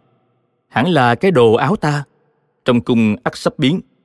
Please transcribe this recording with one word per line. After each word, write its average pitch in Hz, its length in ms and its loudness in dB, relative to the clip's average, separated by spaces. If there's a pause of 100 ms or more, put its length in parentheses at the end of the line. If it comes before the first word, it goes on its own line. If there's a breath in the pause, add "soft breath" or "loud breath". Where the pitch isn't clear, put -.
(680)
hẳn - 220 -2
là 123 260 2
cái 190 160 0
đồ 117 220 4
áo 139 220 0
ta, 147 280 -4 (600)
trong 120 160 0
cung 113 420 0
ắt 156 120 -6
sắp - 220 -6
biến, - 240 -2 (240)